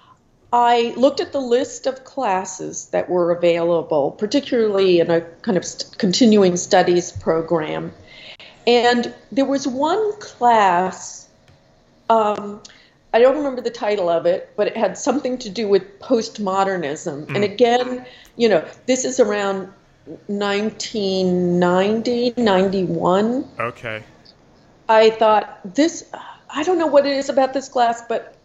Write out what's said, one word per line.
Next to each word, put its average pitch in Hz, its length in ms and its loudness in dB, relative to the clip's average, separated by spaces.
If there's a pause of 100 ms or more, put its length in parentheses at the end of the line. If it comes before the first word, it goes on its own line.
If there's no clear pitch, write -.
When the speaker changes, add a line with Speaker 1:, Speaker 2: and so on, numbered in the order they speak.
(520)
Speaker 1:
I 240 440 2
looked 269 240 2
at 349 120 -8
the 285 80 -4
list 247 480 -2
of 262 160 -8
classes 190 800 -6
that 180 240 -4
were 175 220 0
available, 170 800 0
particularly 208 880 2
in 165 100 2
a 170 100 2 (220)
kind 202 160 0
of 190 60 -6
st-, - 340 -14
continuing 196 580 4
studies 180 540 2
program. 165 840 -4 (760)
And 240 460 2 (200)
there 269 120 0
was 277 220 -2
one 330 540 -2
class, 190 1080 0 (800)
um, 208 540 0 (500)
I 220 60 4
don't 262 180 6
remember 269 240 -4
the 226 100 -4
title 208 380 -2
of 165 160 0
it, 175 320 -2
but 208 120 0
it - 80 -6
had 202 200 -2
something 254 420 -4
to 220 120 -14
do 208 180 -6
with 196 140 4 (180)
postmodernism. 185 1300 -2
Speaker 2:
Mm. 143 80 -8
Speaker 1:
And 202 100 0
again, 247 640 0 (300)
you 233 120 2
know, 175 160 2 (220)
this 254 180 0
is 262 140 -4
around 196 500 0 (600)
nineteen 202 1300 -2
ninety, 220 800 0
ninety-one. 190 1120 0 (100)
Speaker 2:
Okay. 113 440 -8 (840)
Speaker 1:
I 220 220 6
thought, 220 480 2 (160)
"This, 320 300 0 (460)
I 277 120 -6
don't 359 160 0
know 320 80 0
what 277 200 4
it 277 100 -2
is 277 120 -4
about 262 260 0
this 262 140 -6
class, 233 400 -2
but - 360 -8